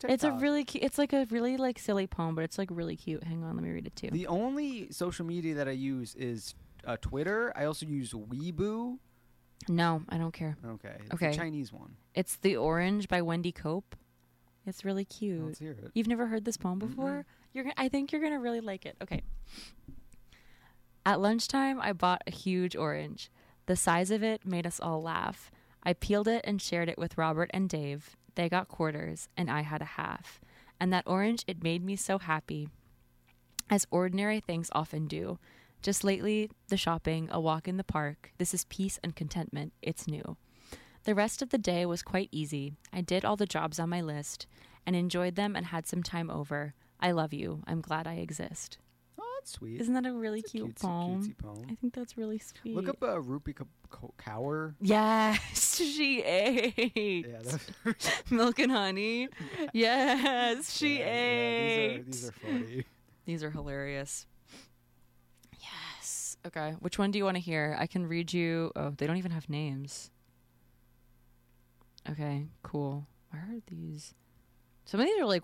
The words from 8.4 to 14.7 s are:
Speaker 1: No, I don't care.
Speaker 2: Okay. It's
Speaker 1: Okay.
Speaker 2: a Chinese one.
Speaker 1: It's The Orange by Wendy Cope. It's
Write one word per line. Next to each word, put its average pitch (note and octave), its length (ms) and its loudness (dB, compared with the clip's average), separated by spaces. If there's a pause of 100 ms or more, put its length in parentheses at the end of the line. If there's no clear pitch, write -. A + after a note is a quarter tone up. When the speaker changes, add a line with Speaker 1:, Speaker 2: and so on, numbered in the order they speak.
Speaker 1:
No, E3+ 400 4
I F3 100 -2
don't E3 140 0
care. D#3 320 -4
Speaker 2:
Okay. A2 360 -10
It's G#2+ 140 -6
Speaker 1:
Okay. E3 160 2
Speaker 2:
a D3 40 2
Chinese D3+ 380 -4
one. - 240 -16 (180)
Speaker 1:
It's - 220 0
The G3 200 4
Orange F3 520 4
by F3+ 140 4
Wendy E3+ 300 0
Cope. E3 440 -4 (680)
It's - 180 -8